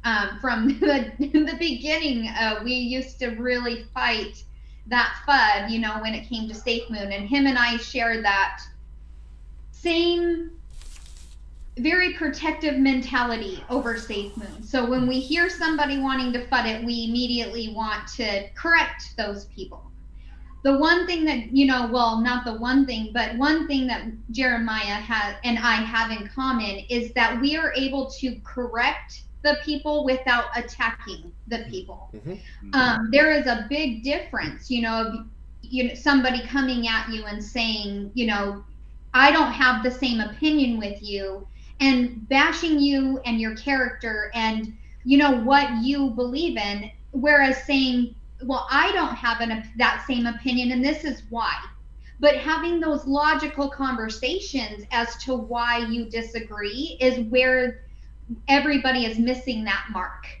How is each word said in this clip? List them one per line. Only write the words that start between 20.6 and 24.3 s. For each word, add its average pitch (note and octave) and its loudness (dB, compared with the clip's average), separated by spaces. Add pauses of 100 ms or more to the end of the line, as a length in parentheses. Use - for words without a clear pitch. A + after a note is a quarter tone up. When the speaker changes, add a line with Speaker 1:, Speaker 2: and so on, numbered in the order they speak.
Speaker 1:
The C#4 6
one E4+ 4
thing E4 0
that, A#3+ -2
you C#4 8
know, B3 2
well, A3+ 2
not B3 0
the A3+ -4
one C4 4
thing, A3 -4
but A3+ -2
one D4+ 4
thing C4+ 0
that A3+ -4 (260)